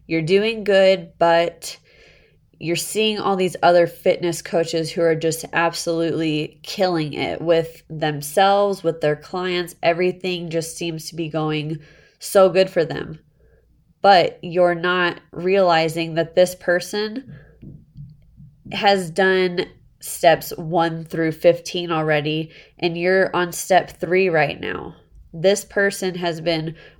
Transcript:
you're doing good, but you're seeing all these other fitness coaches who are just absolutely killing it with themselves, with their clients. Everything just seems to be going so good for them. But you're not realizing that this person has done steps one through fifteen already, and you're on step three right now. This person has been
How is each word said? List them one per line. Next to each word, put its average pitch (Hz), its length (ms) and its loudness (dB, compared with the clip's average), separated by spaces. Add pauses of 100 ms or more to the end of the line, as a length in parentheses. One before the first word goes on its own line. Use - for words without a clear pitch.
you're 160 160 -2
doing 202 420 0
good, 190 520 2
but 170 600 0 (800)
you're 165 160 -4
seeing 214 420 -2
all 196 200 0
these 185 260 -2
other 175 240 6
fitness 170 540 -2
coaches 165 500 -2
who 175 100 -4
are 165 140 4
just 160 380 -4
absolutely 165 1080 -2
killing 165 500 -2
it 87 260 -6
with 165 500 0
themselves, 190 920 0
with 165 160 -2
their 151 160 0
clients. 180 640 -6
Everything 180 680 -2
just 160 260 -6
seems 165 340 -8
to 156 60 -16
be 160 140 -8
going 156 500 -4 (400)
so 190 300 6
good 180 200 2
for 165 140 0
them. 156 360 -8 (840)
But 180 380 6
you're 175 320 2
not 175 480 -2 (100)
realizing 165 840 0
that 165 180 -2
this 180 220 4
person 208 800 -4 (1400)
has 196 400 2
done 185 560 0 (320)
steps - 580 0
one 165 480 -2
through 165 280 -2
fifteen 170 580 0
already, 156 580 -2 (300)
and 170 180 -2
you're 185 380 2
on 175 160 -2
step - 400 0
three 185 360 0
right 151 320 0
now. 95 360 -8 (360)
This 190 320 0
person 196 520 -2
has 170 260 -4
been 160 340 -2 (240)